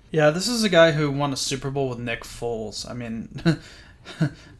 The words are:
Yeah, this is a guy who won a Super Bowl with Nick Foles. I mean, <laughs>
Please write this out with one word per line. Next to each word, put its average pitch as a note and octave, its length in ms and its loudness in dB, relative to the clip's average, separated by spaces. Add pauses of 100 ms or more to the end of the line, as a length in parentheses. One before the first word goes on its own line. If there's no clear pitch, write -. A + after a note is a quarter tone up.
(120)
Yeah, D3+ 180 6
this F#3 180 -2
is A#3+ 160 0
a G#3 60 4
guy E3 220 8
who D3+ 180 2
won C#3 240 -2
a B2+ 40 -6
Super C3+ 340 -4
Bowl C#3 180 -2
with A#2+ 80 -8
Nick A#2+ 260 -6
Foles. A2 640 -8
I - 60 -10
mean, A#2 500 -10
<laughs> - 840 -2 (300)